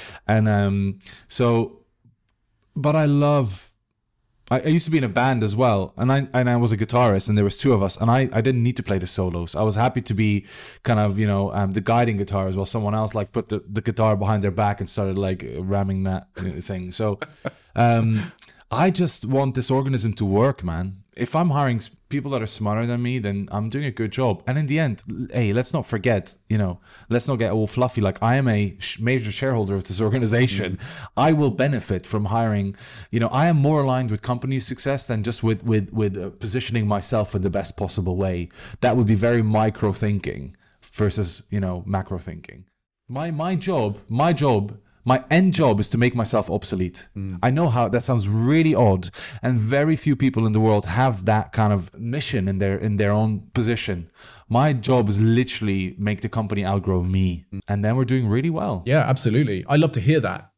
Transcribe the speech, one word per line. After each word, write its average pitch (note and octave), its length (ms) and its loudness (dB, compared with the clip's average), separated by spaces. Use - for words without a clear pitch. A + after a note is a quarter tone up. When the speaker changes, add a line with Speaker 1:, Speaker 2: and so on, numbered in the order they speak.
Speaker 1:
And, G#2+ 220 4
um, G2 500 2
so, A#2 580 0
but D3+ 200 2
I D#3 100 4
love, C#3+ 640 2
I, B2+ 100 0
I - 60 -4
used D#3 180 2
to D#3 60 -4
be D#3+ 60 4
in C3+ 60 0
a A#2+ 60 0
band A#2+ 340 2
as G#2 120 0
well, A2 400 2
and B2+ 160 2
I, C#3 220 0
and B2 160 2
I A#2+ 80 2
was A#2+ 140 2
a A2 60 0
guitarist, A2 520 2
and G#2+ 80 2
there G#2 80 4
was G2 120 0
two C#3 140 2
of G#2 120 4
us, F#2+ 140 -2
and A2 120 2
I, B2+ 240 2
I A2+ 80 2
didn't B2 220 2
need B2 140 0
to - 60 -6
play G2+ 140 -2
the F#2 80 -4
solos. F2 500 -4
I F2 60 -2
was G#2+ 140 2
happy A#2+ 260 0
to - 140 -4
be G#2 320 0
kind A2+ 180 2
of, G#2 200 2
you A2 80 2
know, G2 260 0
um, G2 180 0
the G2 100 -2
guiding A2+ 360 2
guitarist F#2+ 380 -2
while F#2+ 100 -2
someone G#2+ 300 -2
else, A2 180 -2
like, G#2 180 -4
put - 180 -4
the, G#2+ 200 -4
the G#2 120 -6
guitar A2 360 2
behind G2+ 260 0
their G2+ 60 0
back G2+ 300 0
and F#2 100 -6
started, G2 300 -2
like, F#2+ 260 -2
ramming F#2+ 440 0
that, F#2+ 340 -4
uh, F2+ 240 -6
thing. F#2 300 -8
So, G#2 280 -2
um, A2+ 560 2
I D3 180 2
just F3+ 340 -2
want C3+ 300 0
this A#2+ 160 -2
organism C3 440 0
to A2 120 -2
work, G#2 380 2
man. F2+ 400 -6
If - 180 -4
I'm E3+ 140 2
hiring C3+ 280 0
s-, G#2+ 120 -8
people C#3+ 420 -8
that B2+ 100 -2
are A2 60 -4
smarter G#2+ 380 -2
than A#2+ 160 -2
me, B2 180 -2
then G2+ 320 -4
I'm G#2 160 -4
doing C3 160 -6
a C#3 80 -4
good A2 200 -4
job. A#2+ 360 0
And C3 100 0
in D3+ 100 0
the C#3+ 120 0
end, C3+ 300 -2
l-, A2 240 -8
hey, A2 200 0
let's B2 200 -2
not C#3+ 120 -4
forget, G#2+ 500 -2
you A2 100 2
know, G2 220 -2
let's A#2+ 180 0
not C3 120 0
get A2 120 0
all A2 140 0
fluffy. B2 340 0
Like, F#2+ 220 0
I A#2 140 4
am C3+ 120 2
a G#2 320 0
sh-, - 200 -8
major A2+ 320 0
shareholder A2 440 0
of F#2 100 -4
this F#2 140 -4
organization. G#2+ 800 0
Speaker 2:
Mm. - 300 -16
Speaker 1:
I D3+ 160 4
will D3 160 4
benefit C3 560 -2
from G#2 200 -2
hiring, G2+ 500 0
you A2+ 100 -2
know, A#2 100 2
I C#3+ 180 2
am E3+ 100 4
more D3 240 4
aligned B2+ 300 0
with G#2+ 100 -4
company C3 380 -4
success C3+ 480 -4
than A2 160 -2
just A#2 180 -4
with, A2 220 0
with, G#2+ 280 0
with, G#2 240 -2
uh, F#2+ 140 -8
positioning A2 580 -4
myself G#2 460 0
in G2 80 -2
the F#2+ 80 0
best F#2+ 260 -4
possible F#2 400 -4
way. F2+ 340 -2
That A#2+ 140 4
would B2 120 4
be A2 80 4
very A#2+ 260 4
micro G#2+ 520 2
thinking G2 640 -4
versus, G2+ 560 -2
you G#2 100 -2
know, F2+ 280 -4
macro F#2+ 320 -4
thinking. E2 460 -16
My, D3 220 -6
my E3 240 -2
job, D3 420 -2
my C#3 220 2
job, B2 460 2
my - 260 4
end F3+ 220 6
job A#2+ 260 4
is G#2 100 -2
to - 80 0
make A#2+ 160 2
myself A#2+ 380 0
obsolete. F#2 640 -4
Speaker 2:
Mm. F#2+ 260 -8
Speaker 1:
I B2 80 2
know D3+ 200 2
how A#2 180 2
that A#2+ 160 0
sounds A2+ 240 0
really C#3+ 480 2
odd, G2 340 4
and B2 160 0
very C#3 380 2
few C#3+ 200 0
people B2+ 300 2
in G#2+ 60 2
the G#2+ 80 2
world G#2+ 260 4
have G2+ 400 0
that G#2+ 260 2
kind G#2+ 220 2
of F#2 240 -2
mission A#2 500 -4
in F#2+ 120 0
their, G2 180 0
in G#2 200 -2
their G2+ 140 2
own G#2+ 420 0
position. G#2+ 580 -2
My C#3 240 4
job B2 360 2
is G2+ 100 2
literally A2 800 0
make G2+ 240 -4
the A2 80 -6
company G2+ 340 -4
outgrow F#2 380 0
me, F#2 500 0
Speaker 2:
Mm. G2 80 -10
Speaker 1:
and G#2 140 -2
then A2 120 2
we're C3 100 0
doing B2 220 0
really C3 240 0
well. D3+ 340 -4
Speaker 2:
Yeah, C3+ 140 2
absolutely. A#2 680 0
I C#3+ 100 2
love D#3 160 4
to A2+ 80 -4
hear D3 180 2
that. G#2 380 -4